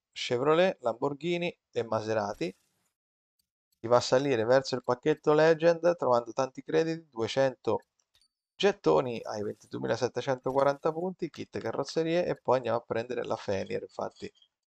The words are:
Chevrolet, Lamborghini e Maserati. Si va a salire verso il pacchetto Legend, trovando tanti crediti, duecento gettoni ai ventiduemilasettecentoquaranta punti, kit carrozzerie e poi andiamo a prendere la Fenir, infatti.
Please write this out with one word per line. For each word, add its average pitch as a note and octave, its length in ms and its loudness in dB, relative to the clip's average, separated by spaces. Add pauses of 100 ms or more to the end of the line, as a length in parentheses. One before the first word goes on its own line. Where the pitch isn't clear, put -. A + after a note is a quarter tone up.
(120)
Chevrolet, D#3 680 0
Lamborghini C#3+ 800 -4 (120)
e A#2+ 140 -4
Maserati. A2 720 -4 (1300)
Si - 60 -10
va A#2+ 100 6
a A#2+ 40 6
salire C3 440 2
verso C3 300 2
il B2 80 -4
pacchetto D3+ 500 0
Legend, E3 640 4
trovando A#2+ 360 0
tanti C3 300 -4
crediti, D#3+ 460 -2
duecento A2+ 800 -2 (680)
gettoni D3+ 680 2
ai A2 220 -6
ventiduemilasettecentoquaranta C3 1500 -2
punti, F3 380 -6
kit - 280 -10
carrozzerie D#3+ 680 -2
e C#3+ 100 -4
poi - 200 0
andiamo A#2 200 0
a A#2+ 60 -4
prendere A#2 420 -4
la A2 120 -4
Fenir, G2+ 440 -4
infatti. - 500 -10 (400)